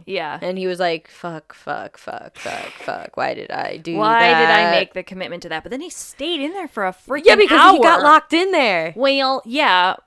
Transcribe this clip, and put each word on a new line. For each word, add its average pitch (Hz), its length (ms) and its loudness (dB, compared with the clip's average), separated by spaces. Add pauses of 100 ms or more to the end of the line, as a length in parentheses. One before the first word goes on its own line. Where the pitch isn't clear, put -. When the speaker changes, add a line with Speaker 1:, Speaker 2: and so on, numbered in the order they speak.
Speaker 1:
Yeah. 160 340 -8
Speaker 2:
And 180 160 -6
he 185 100 -6
was 180 140 -6
like, 165 260 -4
"Fuck, - 460 -16
fuck, - 460 -12
fuck, - 400 -18
fuck, - 320 -12 (100)
fuck. - 380 -12
Why 131 160 -6
did - 160 -14
I - 260 -8
do 165 200 -10
Speaker 1:
Why 220 240 0
Speaker 2:
that?" 233 200 4
Speaker 1:
did 160 100 4
I 170 200 2
make 180 240 -2
the 185 80 -8
commitment 175 400 -12
to 170 80 -14
that? 160 120 -8
But - 80 -16
then 262 120 -10
he 349 80 -14
stayed 311 500 -10
in 302 140 -6
there 370 140 -10
for 202 180 -6
a 185 80 -4
freaking 294 320 -4
Speaker 2:
Yeah, 427 100 8
because 370 400 6
he 285 60 2
got 330 180 6
Speaker 1:
hour. 285 40 0
Speaker 2:
locked 302 280 6
in 370 200 0
there. 185 440 0
Speaker 1:
Well, 269 480 0
yeah. 208 520 2 (100)